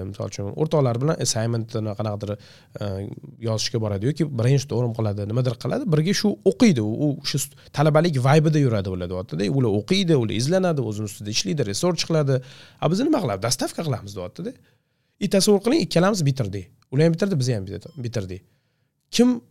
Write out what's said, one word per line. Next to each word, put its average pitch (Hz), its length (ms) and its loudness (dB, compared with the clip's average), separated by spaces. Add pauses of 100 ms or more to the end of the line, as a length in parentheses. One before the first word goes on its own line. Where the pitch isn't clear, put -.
misol 107 240 -8
uchun, 101 240 -8
o'rtoqlari 139 480 0
bilan 151 200 0
assignmentini 113 760 -4
qanaqadir, 104 380 -4
e, - 520 -14 (540)
yozishga 113 420 -2
boradi 104 240 -2
yoki 156 220 0
brainstorm 123 680 0
qiladi, 104 340 -2
nimadir 120 260 0
qiladi, 196 320 -4
birga 160 280 2
shu - 160 0 (160)
o'qiydi, 196 360 6
u, 107 120 -2 (100)
u 139 220 -2
shu - 140 -4
s-, - 120 -8 (220)
talabalik 156 440 4
vibe'ida 151 420 4
yuradi 110 300 2
ular, 90 200 -4
deyapti-da. 92 400 -4
Ular 135 280 2
o'qiydi, 170 400 2
ular 110 160 0
izlanadi, 165 480 0
o'zini 107 240 -4
ustida 104 240 -10
ishlaydi, 156 360 -2
research 165 400 -2
qiladi. 147 300 2 (440)
"A, - 100 -2
biz 190 100 0
nima 302 220 2
qilamiz? 101 220 -2
Dostavka - 400 -4
qilamiz", 101 320 -4
deyapti-da. 127 380 -10 (680)
И 202 80 -2
tasavvur 196 320 4
qiling, 262 200 2
ikkalamiz 185 440 2
bitirdik. 104 400 -2 (240)
Ular 147 160 2
ham 170 80 4
bitirdi, 196 260 0
biz 127 100 0
ham 101 160 -2
bitir-, 92 320 -12
bitirdik. 101 440 -6 (720)
Kim 247 380 4